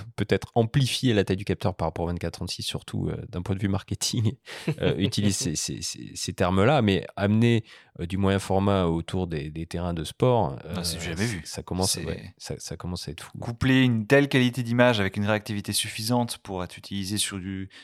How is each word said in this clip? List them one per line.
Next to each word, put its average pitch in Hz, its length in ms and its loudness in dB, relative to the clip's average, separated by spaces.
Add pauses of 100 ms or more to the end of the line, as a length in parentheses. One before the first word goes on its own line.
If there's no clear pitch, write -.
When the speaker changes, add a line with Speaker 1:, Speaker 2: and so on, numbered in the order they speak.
(140)
Speaker 1:
peut-être - 400 0
amplifier 120 600 2
la 98 100 6
taille 95 120 0
du 101 80 -6
capteur 92 300 -2
par 82 140 0
rapport 85 160 -4
au 82 40 -2
vingt-quatre 85 260 -4
trente-six, - 280 -8
surtout, - 460 -4
euh, 78 80 -4 (120)
d'un 90 140 -6
point 98 140 -2
de 95 40 -6
vue 104 80 2
marketing, 104 640 0 (340)
<laughs> 151 120 -2
euh, 90 180 4
utilise 101 380 2
ces, 76 200 -2
ces, - 260 -6
ces, - 320 -10
ces - 180 -6
termes-là, 98 480 4
mais 98 240 4 (120)
amener, 110 480 4 (360)
euh, 87 60 -4
du 92 120 -2
moyen 98 200 4
format 95 460 2
autour 85 420 0
des, 76 240 -6
des 80 160 -8
terrains 87 280 -4
de 80 100 -4
sport, 110 520 2 (200)
Speaker 2:
Ah, 85 80 -4
c'est 82 140 -4
Speaker 1:
euh, - 20 -8
Speaker 2:
jamais 85 260 -2
vu. 98 180 -4
Speaker 1:
ça - 180 -10
commence, 92 300 0
Speaker 2:
C'est 90 120 -4
Speaker 1:
ouais, 92 340 -8
ça, - 200 -10
ça - 180 -10
commence 87 320 -8
à 76 40 -8
être - 120 -14
fou. - 140 -16
Speaker 2:
Coupler 131 440 2
une 113 240 2
telle 139 220 6
qualité 123 340 2
d'image 120 380 4
avec 95 160 0
une 101 100 0
réactivité 104 460 -2
suffisante 117 640 -2
pour 92 260 -6
être - 120 -12
utilisé 98 420 -6
sur 98 200 -2
du, 95 300 -8 (160)